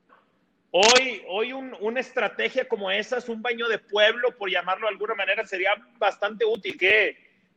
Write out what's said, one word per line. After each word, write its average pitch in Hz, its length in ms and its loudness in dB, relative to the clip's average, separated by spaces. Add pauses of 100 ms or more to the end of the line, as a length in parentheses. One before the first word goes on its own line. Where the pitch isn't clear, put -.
(720)
hoy, 233 580 6
hoy 220 240 -4
un, 262 260 -10
una 233 220 -2
estrategia 226 680 -4
como 196 240 -4
esa, 208 260 -2
es 240 120 -8
un 226 120 -8
baño 233 280 -4
de 214 100 -2
pueblo, 226 580 2
por 196 140 -6
llamarlo 185 360 -2
de 208 60 0
alguna 208 220 -6
manera, 202 320 -2
sería 190 240 -2 (260)
bastante 208 480 -2
útil. 190 320 -2
Qué, 190 400 2 (400)